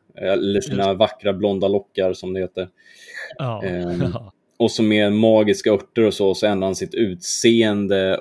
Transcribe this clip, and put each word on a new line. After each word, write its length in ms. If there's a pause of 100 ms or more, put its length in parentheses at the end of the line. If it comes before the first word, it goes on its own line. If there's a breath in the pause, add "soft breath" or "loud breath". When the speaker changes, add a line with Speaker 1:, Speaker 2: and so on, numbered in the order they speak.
(160)
Speaker 1:
eller 440
sina 280
Speaker 2:
Just. 100
Speaker 1:
vackra 340
blonda 360
lockar, 440
som 200
det 80
heter. 280 (680 loud breath)
Speaker 2:
Ja. 260
Speaker 1:
Ehm, 360 (320)
Speaker 2:
<laughs> 260
Speaker 1:
och 120
så 120
med 300
magiska 580
örter 360
och 80
så, 200
så 120
ändrar 200
han 80
sitt 200
utseende 1300